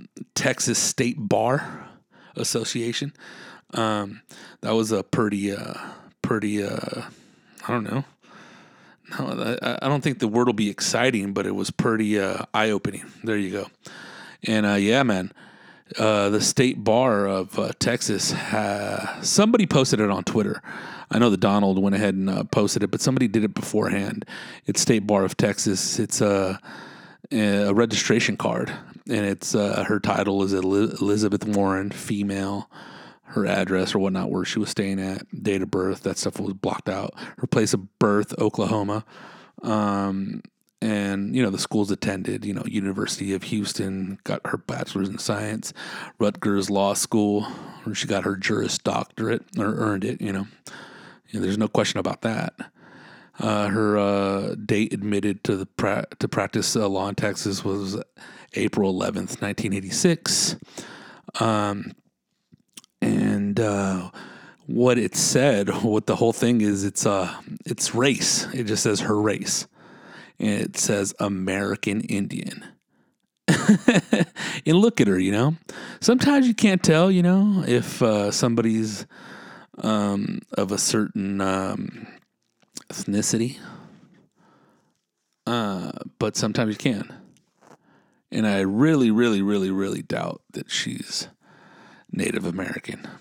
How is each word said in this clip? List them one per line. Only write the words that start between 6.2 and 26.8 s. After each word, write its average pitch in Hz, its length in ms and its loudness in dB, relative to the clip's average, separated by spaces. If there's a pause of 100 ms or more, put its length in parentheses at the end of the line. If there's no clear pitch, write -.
pretty, 104 420 0
uh, - 400 -6 (640)
I 117 40 -4
don't 117 120 -2
know. 123 220 -6 (1040)
No, - 520 -4
I, 120 100 0
I, - 100 -6
I 131 80 -2
don't 143 120 2
think 139 180 -2
the 113 80 2
word 120 200 4
will 120 60 4
be 107 160 0
exciting, 113 640 0
but 98 140 -2
it 98 80 -2
was 98 160 -4
pretty, 110 480 2
uh, 95 240 -2 (100)
eye-opening. 104 520 0 (180)
There 110 140 0
you 98 120 -2
go. 95 180 -6 (760)
And, 107 240 2
uh, 101 80 4
yeah, 104 260 4
man, 98 320 0 (640)
uh, 104 320 4
the 104 120 2
State 127 420 2
Bar 110 420 4
of, 95 320 -2
uh, 110 220 -2
Texas, 107 520 -2
ha-, 101 920 -2
somebody 214 420 4
posted 131 340 4
it 104 120 2
on 92 120 -2
Twitter. - 380 0 (520)
I 107 60 4
know 120 100 6
that 95 120 2
Donald 101 360 4
went 98 160 4
ahead 101 220 2
and, 95 140 0
uh, 104 160 0
posted 104 380 0
it, 101 40 2
but 107 140 -4
somebody 123 260 2
did 107 160 2
it 107 100 0
beforehand. 101 720 -2 (420)
It's 101 140 0
State 110 260 4
Bar 101 200 6
of - 100 -2
Texas. - 640 0
It's 107 220 0
a, 98 360 2 (720)